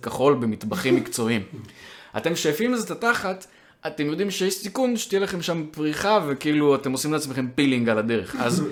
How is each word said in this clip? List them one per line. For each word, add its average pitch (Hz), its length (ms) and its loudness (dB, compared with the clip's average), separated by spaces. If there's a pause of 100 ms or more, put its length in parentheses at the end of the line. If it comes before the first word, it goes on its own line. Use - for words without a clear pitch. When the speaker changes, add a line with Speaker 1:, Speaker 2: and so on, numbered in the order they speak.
Speaker 1:
כחול 127 320 2
במטבחים 110 600 0
מקצועיים. 113 460 0 (380)
Speaker 2:
<laughs> - 360 -14
Speaker 1:
אתם 160 200 -2
שואפים 208 360 0
לזה 226 120 -2
את 180 60 -10
התחת, 196 560 -2 (400)
אתם 156 200 -4
יודעים 175 240 -2
שיש 190 240 0
סיכון 247 420 0
שתהיה 196 240 0
לכם 190 220 -2
שם 165 280 -2
פריחה, 151 560 2
וכאילו 147 480 4
אתם 131 180 0
עושים 147 200 -2
לעצמכם 135 420 -2
פילינג 127 340 4
על 110 100 4
הדרך. 107 400 0
אז 123 340 2